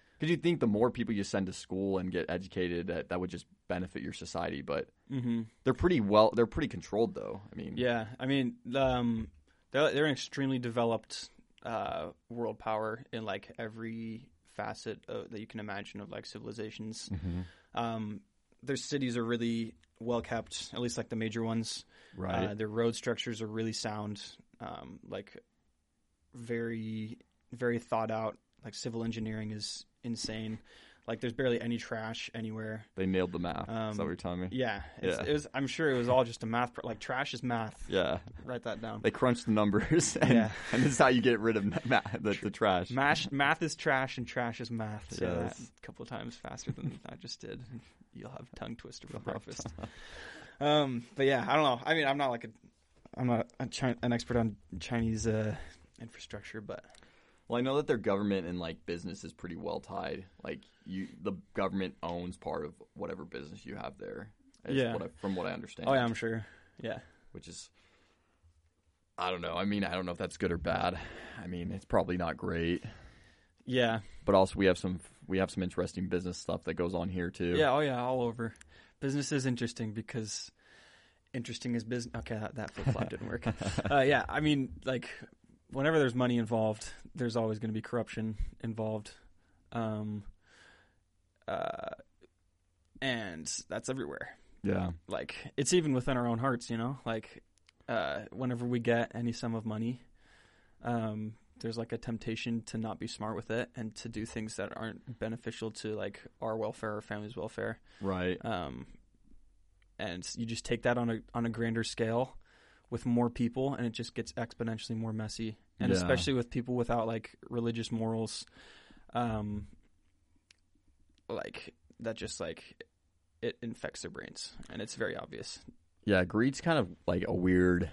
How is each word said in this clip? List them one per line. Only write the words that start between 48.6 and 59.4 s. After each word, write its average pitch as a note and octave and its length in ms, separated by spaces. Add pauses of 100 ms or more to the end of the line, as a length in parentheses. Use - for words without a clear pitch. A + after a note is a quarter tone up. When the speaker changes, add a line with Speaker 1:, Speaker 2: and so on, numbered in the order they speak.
Speaker 2:
twister - 300
for - 80
Speaker 1:
You'll - 80 (100)
have - 120
Speaker 2:
breakfast. - 220 (120)
Speaker 1:
tongue. - 100 (720)
Speaker 2:
Um, C#3+ 440 (100)
but C#3 100
yeah, C3+ 240
I C3 60
don't D3+ 100
know. A#2+ 220
I D#3 80
mean, D#3 120
I'm C#3 120
not, C#3 120
like, A#2 140
a, A#2 40 (680)
I'm B2+ 120
not A#2+ 200 (120)
a C3+ 60
Chi-, A#2+ 360
an A#2+ 100
expert A#2+ 240
on A2+ 200 (220)
Chinese, A2+ 480
uh, A2 300 (440)
infrastructure, - 600
but - 240 (640)
Speaker 1:
Well, A#2 100
I B2 40
know C3 140
that - 100
their C3+ 100
government G2 500
and, F2+ 140
like, E2 240
business E2+ 400
is D#2+ 80
pretty F2 240